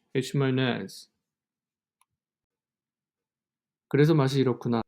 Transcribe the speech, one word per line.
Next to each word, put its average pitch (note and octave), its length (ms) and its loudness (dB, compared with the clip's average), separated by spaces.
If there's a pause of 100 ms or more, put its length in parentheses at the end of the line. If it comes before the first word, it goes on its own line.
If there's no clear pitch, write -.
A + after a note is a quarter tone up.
(140)
It's B2+ 200 -4
mayonnaise. C3 720 -2 (2750)
그래서 D3 260 4
맛이 C3+ 260 2
이렇구나. A#2+ 480 -2